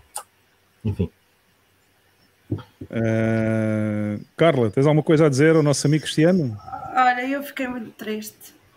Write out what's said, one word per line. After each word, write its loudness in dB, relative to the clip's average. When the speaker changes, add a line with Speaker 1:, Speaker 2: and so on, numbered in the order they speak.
Speaker 1:
Enfim. -2
Speaker 2:
Eh, -2
Carla, 2
tens 0
alguma 4
coisa 4
a 4
dizer 4
ao 4
nosso 2
amigo 0
Cristiano? 0
Speaker 3:
Olha, 0
eu -4
fiquei -8
muito -10
triste. -12